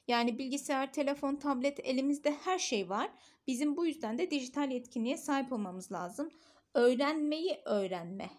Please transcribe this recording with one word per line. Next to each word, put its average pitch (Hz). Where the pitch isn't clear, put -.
Yani 233
bilgisayar, 269
telefon, 285
tablet 277
elimizde 277
her 359
şey 202
var. 226
Bizim 285
bu 339
yüzden 262
de 359
dijital 269
yetkinliğe 247
sahip 269
olmamız 185
lazım. 190
Öğrenmeyi 294
öğrenme. 185